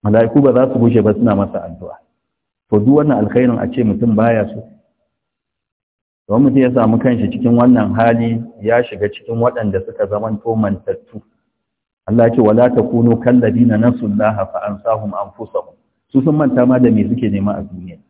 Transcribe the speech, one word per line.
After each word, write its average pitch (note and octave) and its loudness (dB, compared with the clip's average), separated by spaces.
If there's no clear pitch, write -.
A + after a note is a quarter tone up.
Mala'iku A2+ 2
ba C#3 4
za B2+ 2
su A#2 -2
gushe A#2 2
ba G#2 2
suna A2 0
masa G2 -4
addu'a. E2 -18
To G#2+ 2
duk C3 4
wannan C3 2
alkhairin A#2+ 0
a G2 -4
ce B2 -4
mutum A2 0
baya A2 2
so. - -14
Don A2+ 2
mutum C3+ 2
ya B2+ 2
samu A2+ 2
kanshi A2 0
cikin A#2 0
wannan A#2+ 2
hali, A#2 0
ya A#2 0
shiga G#2 -6
cikin A2+ -8
waɗanda A2+ -2
suka - -4
zamanto G#2+ -6
mantattu. G#2 -6
Allah A#2 2
ya A#2 -2
ce, B2+ 2
"Wala A2+ 4
takunu A#2 0
kallazina A#2+ 2
nasullaha G#2+ 0
fa - -6
ansahum G#2 -6
anfusahum." G2 -10
Su C3 2
sun D3+ 0
manta B2+ 2
ma B2+ 2
da B2 4
me G#2+ 2
suke A#2 -2
nema G2 -4
a - -10
duniya. F2+ -16